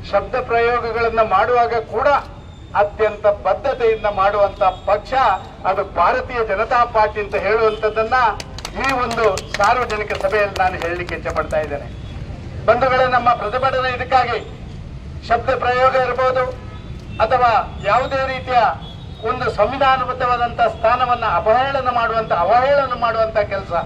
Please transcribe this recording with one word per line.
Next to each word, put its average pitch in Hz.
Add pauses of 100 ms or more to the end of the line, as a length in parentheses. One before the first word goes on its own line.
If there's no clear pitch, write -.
(120)
ಶಬ್ದ 196
ಪ್ರಯೋಗಗಳನ್ನ 233
ಮಾಡುವಾಗ 226
ಕೂಡ 233 (680)
ಅತ್ಯಂತ 208
ಬದ್ಧತೆಯಿಂದ 214
ಮಾಡುವಂತ 202
ಪಕ್ಷ 196 (540)
ಅದು 196
ಭಾರತೀಯ 240
ಜನತಾ 226
ಪಾರ್ಟಿ 214
ಅಂತ 208
ಹೇಳುವಂತದ್ದನ್ನ 214 (720)
ಈ -
ಒಂದು 233
ಸಾರ್ವಜನಿಕ 214
ಸಭೆಯಲ್ಲಿ 196
ನಾನು 180
ಹೇಳಲಿಕ್ಕೆ 175
ಇಚ್ಛೆ 160
ಪಡ್ತಾ 156
ಇದ್ದೇನೆ. 143 (600)
ಬಂಧುಗಳೇ, 254
ನಮ್ಮ 240
ಪ್ರತಿಭಟನೆ 254
ಇದಕ್ಕಾಗಿ 247 (920)
ಶಬ್ದ 240
ಪ್ರಯೋಗ 254
ಇರ್ಬೋದು 254 (760)
ಅಥವಾ 226
ಯಾವುದೇ 262
ರೀತಿಯ 254 (720)
ಒಂದು 247
ಸಂವಿಧಾನಬದ್ಧವಾದಂತ 254
ಸ್ಥಾನವನ್ನ 240
ಅಪಹೇಳನ 254
ಮಾಡುವಂತ, 226
ಅವಹೇಳನ 254
ಮಾಡುವಂತ 220
ಕೆಲಸ 196 (140)